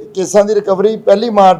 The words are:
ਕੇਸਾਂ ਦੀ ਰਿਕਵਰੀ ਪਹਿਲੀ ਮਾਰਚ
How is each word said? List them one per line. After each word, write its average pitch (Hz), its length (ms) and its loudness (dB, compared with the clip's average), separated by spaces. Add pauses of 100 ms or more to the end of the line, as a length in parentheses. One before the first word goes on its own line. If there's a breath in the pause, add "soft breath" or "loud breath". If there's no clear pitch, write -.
(140)
ਕੇਸਾਂ 190 320 0
ਦੀ 214 100 -2
ਰਿਕਵਰੀ 202 420 -2
ਪਹਿਲੀ 214 320 0
ਮਾਰਚ 190 300 2